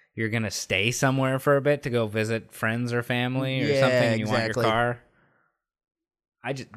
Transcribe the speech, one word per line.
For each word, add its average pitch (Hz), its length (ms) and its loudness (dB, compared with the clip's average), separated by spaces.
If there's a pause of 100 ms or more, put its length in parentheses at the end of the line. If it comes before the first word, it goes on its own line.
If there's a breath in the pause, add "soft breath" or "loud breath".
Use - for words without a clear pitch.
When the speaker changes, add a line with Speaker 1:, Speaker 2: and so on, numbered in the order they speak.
(160)
Speaker 1:
you're 113 120 -2
gonna 110 220 -2
stay 101 420 0
somewhere 131 480 0
for 143 160 4
a 139 40 2
bit 143 240 0
to 139 60 -4
go 117 160 0
visit 110 460 -4
friends 117 400 -2
or 120 100 -2
family 131 600 -2
or - 40 0
Speaker 2:
Yeah, 139 140 2
Speaker 1:
something, 127 300 4
and 113 100 2
you 107 60 -2
Speaker 2:
exactly. 113 360 0
Speaker 1:
want 117 40 2
your 110 60 2
car. 120 280 0 (1400)
I 127 80 -4
ju-, 131 140 -8 (100)